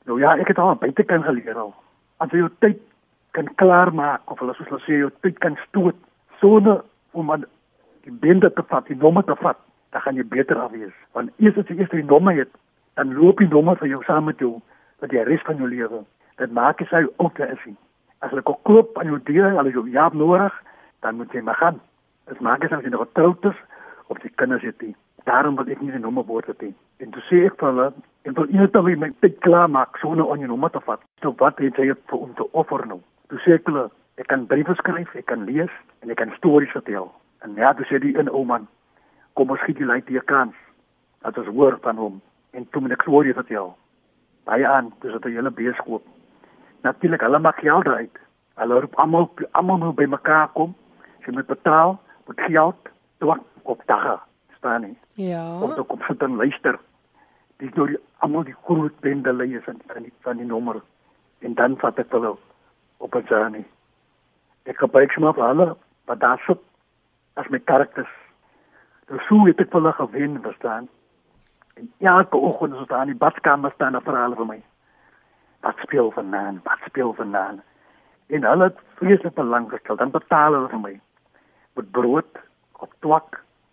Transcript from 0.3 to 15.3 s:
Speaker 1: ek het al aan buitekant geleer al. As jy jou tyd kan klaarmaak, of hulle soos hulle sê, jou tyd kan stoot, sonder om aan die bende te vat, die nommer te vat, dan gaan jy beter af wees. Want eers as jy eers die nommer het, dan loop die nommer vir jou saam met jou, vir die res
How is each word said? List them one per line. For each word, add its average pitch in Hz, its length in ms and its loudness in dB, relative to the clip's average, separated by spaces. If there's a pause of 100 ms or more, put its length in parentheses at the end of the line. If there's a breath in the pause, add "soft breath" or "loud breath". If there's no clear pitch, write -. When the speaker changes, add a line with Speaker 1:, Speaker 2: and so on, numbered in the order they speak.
Speaker 1:
ek 180 120 -2
het 196 100 2
al 180 100 4
aan 151 100 0
buitekant 160 460 0
geleer 117 340 -4
al. 107 160 -10 (440)
As 127 120 -6
jy 170 80 0
jou 165 200 2
tyd 208 200 4 (540)
kan 151 220 -6
klaarmaak, 175 760 4
of - 80 -14
hulle 127 160 -6
soos - 140 -18
hulle 135 120 -10
sê, 151 180 0
jou 143 120 0 (120)
tyd 180 160 -2
kan 151 180 -2 (120)
stoot, 180 260 2 (460)
sonder 208 440 8 (280)
om 160 180 -4
aan 151 140 -2 (580)
die 127 100 -18
bende 170 400 6
te 165 100 -6
vat, 139 240 -4
die 147 100 -8
nommer 165 280 4
te 151 120 -2
vat, 151 200 -2 (360)
dan - 100 -6
gaan 135 140 -4
jy 127 80 -4
beter 127 340 -2
af 123 140 -6
wees. 107 200 -14 (200)
Want 117 260 -8
eers 214 180 4
as 202 120 -2
jy 170 100 -8
eers 185 120 -2
die 160 140 -2
nommer 165 300 6
het, 135 160 -2 (460)
dan 135 180 -2
loop 175 240 6
die 202 100 6
nommer 156 280 4
vir 151 120 -4
jou 135 160 -6
saam 156 200 0
met 156 140 -6
jou, 117 220 -4 (400 soft breath)
vir 131 80 -10
die 123 160 0
res 151 180 0